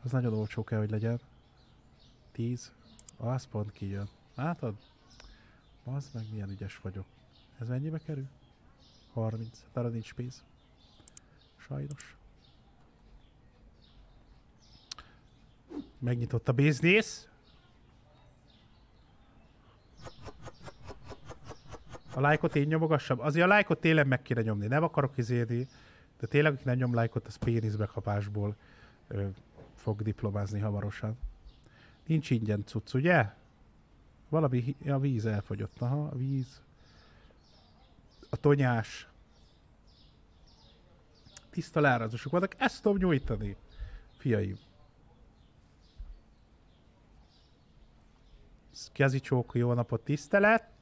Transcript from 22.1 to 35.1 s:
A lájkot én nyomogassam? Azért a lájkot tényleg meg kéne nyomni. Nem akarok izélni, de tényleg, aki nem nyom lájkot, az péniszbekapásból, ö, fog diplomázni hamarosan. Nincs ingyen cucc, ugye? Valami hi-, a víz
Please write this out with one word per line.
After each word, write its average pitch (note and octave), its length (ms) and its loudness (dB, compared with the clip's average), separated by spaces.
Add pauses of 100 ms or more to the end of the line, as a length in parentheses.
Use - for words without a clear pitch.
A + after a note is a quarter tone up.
A C3+ 60 -4
lájkot D3+ 360 4
én C#3+ 120 4
nyomogassam? D#3 520 2
Azért D3+ 260 4
a F#3 40 6
lájkot G3+ 300 4
tényleg D#3+ 280 6
meg B2+ 140 4
kéne A#2 200 0
nyomni. G#2+ 260 0
Nem D3 160 2
akarok C#3 340 0
izélni, A#2+ 500 0 (500)
de A2+ 100 -6
tényleg, D3 260 4
aki C3 120 -8
nem B2 100 2
nyom B2+ 180 2
lájkot, A#2 340 0
az A2 80 -14
péniszbekapásból, G#2 1200 -2 (520)
ö, G2 220 -4 (560)
fog G#2+ 160 -2
diplomázni G#2 580 -2
hamarosan. G#2 580 -4 (880)
Nincs D#3+ 240 0
ingyen G#2+ 360 0
cucc, - 280 -8
ugye? C3+ 400 4 (960)
Valami C#3+ 320 2
hi-, C3+ 280 -6
a C#3 100 2
víz B2+ 260 0